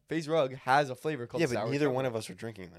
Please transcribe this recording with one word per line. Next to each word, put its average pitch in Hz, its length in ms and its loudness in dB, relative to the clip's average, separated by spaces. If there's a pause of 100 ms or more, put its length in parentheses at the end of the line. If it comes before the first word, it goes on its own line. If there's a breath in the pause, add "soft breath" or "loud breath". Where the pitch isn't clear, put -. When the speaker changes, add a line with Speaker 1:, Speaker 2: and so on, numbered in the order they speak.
Speaker 1:
FaZe 151 200 -4
Rug 143 280 4
has 131 340 4
a 123 40 -10
flavor 135 320 -6
called 160 140 -6
Speaker 2:
Yeah, 165 60 4
but 123 80 -4
Speaker 1:
sour 110 160 -2
Speaker 2:
neither 143 160 2
Speaker 1:
chug 131 80 0
Speaker 2:
one 131 100 -2
Speaker 1:
rug. 127 80 -2
Speaker 2:
of 113 40 -6
us 107 140 -6
are - 40 -16
drinking 101 440 -14